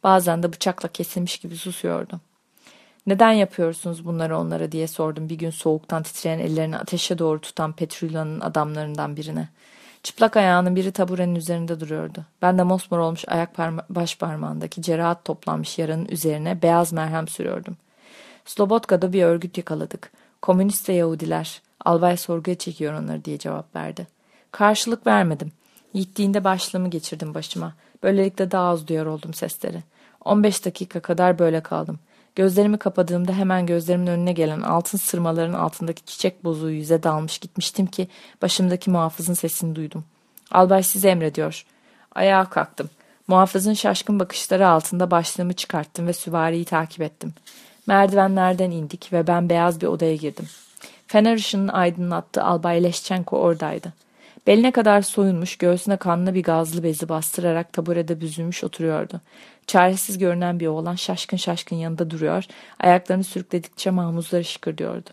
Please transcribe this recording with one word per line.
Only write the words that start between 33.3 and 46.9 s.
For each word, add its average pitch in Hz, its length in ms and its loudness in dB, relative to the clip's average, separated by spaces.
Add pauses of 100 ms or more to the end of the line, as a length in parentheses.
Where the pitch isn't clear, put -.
hemen 185 320 2
gözlerimin 175 420 0
önüne 175 260 2
gelen 156 280 0
altın 175 360 0
sırmaların 170 560 -2
altındaki 165 520 -4
çiçek - 380 -4
bozuğu 160 280 -4
yüze 156 320 0
dalmış 156 340 -2
gitmiştim - 480 -4
ki 185 220 -4 (340)
başımdaki 180 480 0
muhafızın 170 440 0
sesini 165 420 -4
duydum. 156 280 -8 (480)
"Albay 185 320 6
sizi 190 240 2
emrediyor." 156 580 0 (500)
Ayağa 190 300 4
kalktım. 156 440 -4 (380)
Muhafızın 190 460 4
şaşkın 202 460 0
bakışları 185 480 2
altında 175 440 4
başlığımı 175 420 0
çıkarttım 170 540 -6
ve 170 60 0
süvariyi 165 520 -2
takip 165 360 -2